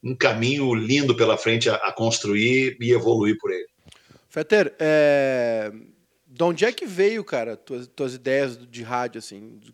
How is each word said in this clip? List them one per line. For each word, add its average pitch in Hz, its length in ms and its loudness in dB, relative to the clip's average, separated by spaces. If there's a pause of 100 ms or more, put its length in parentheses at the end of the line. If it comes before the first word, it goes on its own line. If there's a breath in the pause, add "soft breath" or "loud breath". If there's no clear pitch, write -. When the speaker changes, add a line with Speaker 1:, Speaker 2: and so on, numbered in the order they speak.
Speaker 1:
um 123 140 -6
caminho 127 580 0
lindo 123 400 2
pela 110 240 2
frente 113 320 0
a, 107 60 2
a 95 160 -4
construir 113 880 0
e 120 140 0
evoluir 113 440 2
por 98 140 -6
ele. 92 160 -6 (640 soft breath)
Speaker 2:
Fetter, 160 500 0
é... 135 920 2 (540)
de 135 180 -6
onde 170 200 0
é 240 80 2
que 277 140 -10
veio, 202 380 0
cara, 113 340 -6
tuas, 123 300 -12
tuas 127 260 -6
ideias 131 440 -2
de 120 260 -18
rádio, 123 360 -6
assim? 107 400 -20 (140)